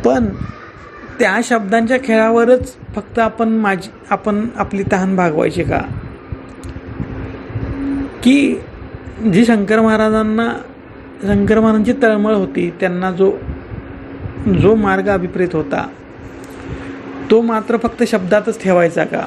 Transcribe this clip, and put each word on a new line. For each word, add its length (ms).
पण 240
त्या 240
शब्दांच्या 600
खेळावरच 720
फक्त 240
आपण 360
माझी, 360
आपण 340
आपली 260
तहान 240
भागवायची 460
का? 180
की 320
जी 200
शंकर 360
महाराजांना, 680
शंकर 380
महाराजांची 320
तळमळ 320
होती, 360
त्यांना 300
जो, 200
जो 240
मार्ग 340
अभिप्रेत 440
होता 320
तो 120
मात्र 360
फक्त 260
शब्दातच 580
ठेवायचा 420
का? 220